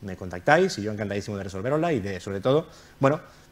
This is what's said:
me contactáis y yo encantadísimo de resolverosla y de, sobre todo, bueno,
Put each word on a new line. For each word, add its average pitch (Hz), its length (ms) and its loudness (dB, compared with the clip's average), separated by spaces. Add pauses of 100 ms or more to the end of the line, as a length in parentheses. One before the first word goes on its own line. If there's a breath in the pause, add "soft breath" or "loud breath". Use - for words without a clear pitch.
me 95 140 -8
contactáis 127 600 2
y 101 40 -4
yo 107 100 -2
encantadísimo 101 440 -4
de 98 80 -6
resolverosla 131 480 -2
y 123 80 0
de, 95 200 -6
sobre 98 200 -6
todo, 139 280 2 (320 loud breath)
bueno, 135 200 4 (320 loud breath)